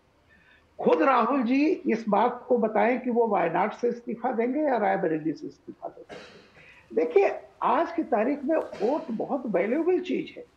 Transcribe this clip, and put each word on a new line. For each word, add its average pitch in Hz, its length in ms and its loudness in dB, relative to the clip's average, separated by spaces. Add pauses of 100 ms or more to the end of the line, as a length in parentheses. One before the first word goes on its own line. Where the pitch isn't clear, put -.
(840)
खुद 311 180 4
राहुल 262 400 4
जी 269 240 2
इस - 420 0
बात 214 400 2
को 240 100 4
बताएं 220 420 2
कि 254 100 -4
वो 226 160 2
वायनाड 180 460 0
से - 160 -4
इस्तीफा 233 440 -6
देंगे 247 280 -2
या 277 160 0
रायबरेली 175 560 -2
से - 140 -14
इस्तीफा - 420 -16
देंगे। - 280 -18 (800)
देखिए, 440 440 4 (220)
आज 269 300 2
की 311 100 -2
तारीख 254 420 0
में 311 120 0
वोट 269 540 -2
बहुत 240 360 -4
valuable 285 540 0
चीज - 360 -6
है। - 80 -16 (120)